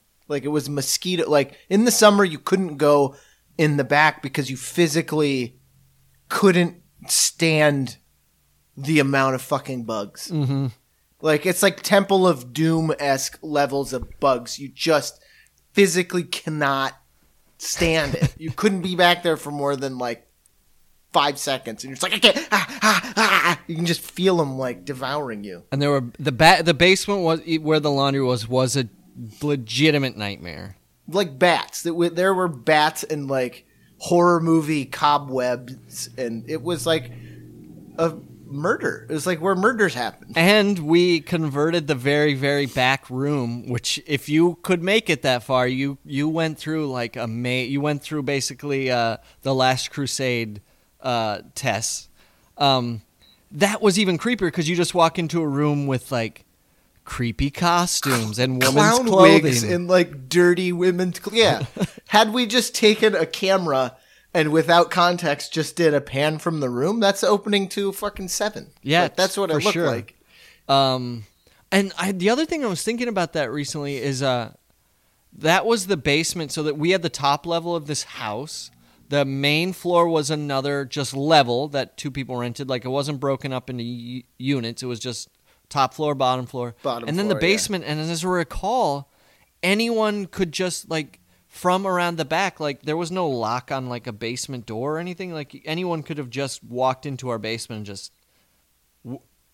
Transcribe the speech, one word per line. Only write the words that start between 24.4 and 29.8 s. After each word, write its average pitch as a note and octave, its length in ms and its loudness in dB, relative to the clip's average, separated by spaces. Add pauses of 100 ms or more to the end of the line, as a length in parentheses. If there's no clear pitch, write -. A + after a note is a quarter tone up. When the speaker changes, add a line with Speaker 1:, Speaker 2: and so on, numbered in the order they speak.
Speaker 1:
like, B2+ 260 -6
devouring C3 580 -6
you. F2+ 280 -12
Speaker 2:
And C#3 100 0
there C#3+ 80 2
were, C#3 140 2 (160)
the D3 120 -2
ba-, D#3+ 320 6
the D#3+ 120 2
basement F#3+ 460 2
was, E3 200 0 (200)
where D#3 180 2
the D3 100 0
laundry C#3 320 2
was, B2 260 0
was B2+ 300 0
a B2+ 100 0 (540)
legitimate C#3 760 0